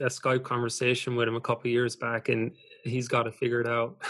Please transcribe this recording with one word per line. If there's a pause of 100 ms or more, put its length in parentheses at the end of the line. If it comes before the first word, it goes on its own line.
a
Skype
conversation
with
him
a
couple
of
years
back,
and (320)
he's
got
it
figured
out. (140)